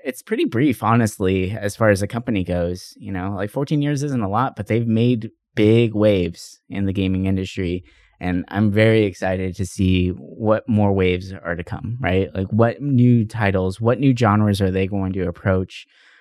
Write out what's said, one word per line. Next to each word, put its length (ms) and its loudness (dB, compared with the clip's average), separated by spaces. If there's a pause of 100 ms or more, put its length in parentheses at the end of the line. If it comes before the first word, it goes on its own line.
it's 180 -8
pretty 240 -4
brief, 360 0
honestly, 680 0
as 260 -6
far 140 2
as 100 2
the 60 -4
company 380 -4
goes. 520 -4
You 160 -14
know, 240 -6
like, 140 -6
fourteen 320 -2
years 200 -2
isn't 200 -4
a 60 -4
lot, 280 -2
but 120 -8
they've 180 0
made 440 0 (240)
big 400 4
waves 640 0 (120)
in 160 -4
the 80 -2
gaming 320 0
industry. 580 -4 (360)
And 280 -4
I'm 220 0
very 340 4
excited 520 -4
to 100 -4
see 420 2
what 580 0
more 280 4
waves 380 0
are 220 -6
to 100 -6
come, 360 -10
right? 340 0
Like, 140 -4
what 320 0
new 460 4
titles, 540 -2
what 200 0
new 160 2
genres 460 2
are 80 2
they 160 0
going 260 -4
to 160 -4
approach? 560 -4 (360)